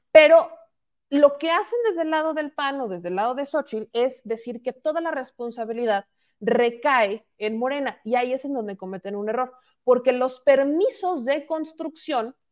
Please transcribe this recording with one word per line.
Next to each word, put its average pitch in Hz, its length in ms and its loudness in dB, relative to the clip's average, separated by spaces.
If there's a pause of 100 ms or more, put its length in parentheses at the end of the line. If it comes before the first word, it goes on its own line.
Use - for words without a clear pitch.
(100)
Pero 311 400 8 (580)
lo 285 300 4
que 330 120 -2
hacen 403 280 0 (100)
desde 330 140 -2
el 311 80 -2
lado 311 240 -2
del 302 160 -6
pan 277 300 -4
o 240 80 -6
desde 175 200 -8
el 180 80 -4
lado 233 180 -2
de 277 120 -6
Xochitl 240 460 -6
es 247 320 -2
decir 226 380 -8
que 247 100 -6
toda 311 280 -4
la 330 120 -4
responsabilidad 233 920 -6 (340)
recae 233 880 0 (120)
en 214 200 -4
Morena, 262 440 -4
y 220 120 -4
ahí 247 180 0
es 262 120 -6
en 277 100 -6
donde 208 220 -8
cometen 190 380 -10
un 208 140 -6
error, 254 240 -4 (320)
porque 247 280 4
los 254 280 -2
permisos 294 880 2
de 285 200 -2
construcción 311 880 -6 (180)